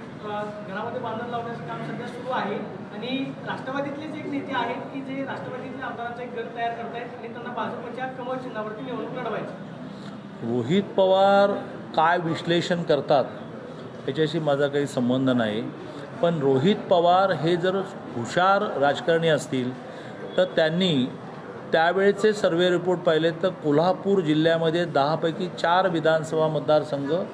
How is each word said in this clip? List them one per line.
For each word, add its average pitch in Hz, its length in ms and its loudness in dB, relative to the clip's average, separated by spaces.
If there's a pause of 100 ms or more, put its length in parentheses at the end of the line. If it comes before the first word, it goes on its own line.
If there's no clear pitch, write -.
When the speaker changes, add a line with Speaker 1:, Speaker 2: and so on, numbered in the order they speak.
(240)
Speaker 1:
अ, 208 180 -6 (260)
घरामध्ये 233 320 -6
भांडण 233 300 -6
लावण्याचं 233 320 -6
काम 226 320 -8
सध्या 233 120 -8
सुरू 254 260 -8
आहे 240 220 -2 (400)
आणि 254 300 -4 (220)
राष्ट्रवादीतलेच - 680 -6
एक - 120 -10
नेते 277 280 -6
आहेत 240 280 -2 (120)
की 269 60 -6
जे 269 240 -6
राष्ट्रवादीतल्या 254 640 -8
आमदारांचा 240 360 -8
एक 226 100 -8
गट 226 240 -8
तयार 233 140 0
करतायत 233 480 -8
आणि 226 100 -10
त्यांना 233 240 -10
भाजपच्या 233 540 -6
कमळ 254 280 -6
चिन्हावरती 220 500 -8
निवडणूक 233 260 -6
लढवायची. - 440 -6 (880)
Speaker 2:
रोहित 120 400 2
पवार 196 680 6 (460)
काय 165 220 4
विश्लेषण 170 640 0
करतात 147 420 4 (840)
याच्याशी 147 300 0
माझा 143 280 2
काही 143 200 2
संबंध 131 440 2
नाही, 113 320 2 (600)
पण 170 160 2
रोहित 139 380 4
पवार 185 540 4
हे 165 260 2
जर 185 180 0 (420)
हुशार 190 640 2
राजकारणी 165 480 2
असतील 127 440 0 (640)
तर 180 80 6
त्यांनी 160 680 2 (640)
त्यावेळेचे 190 600 4
सर्व्हे 180 380 2
रिपोर्ट 180 300 2
पाहिले 160 300 4
तर 160 180 0
कोल्हापूर 180 720 2
जिल्ह्यामध्ये 165 640 4
दहापैकी 156 640 0
चार 180 400 2
विधानसभा 160 580 2
मतदारसंघ 147 680 2 (220)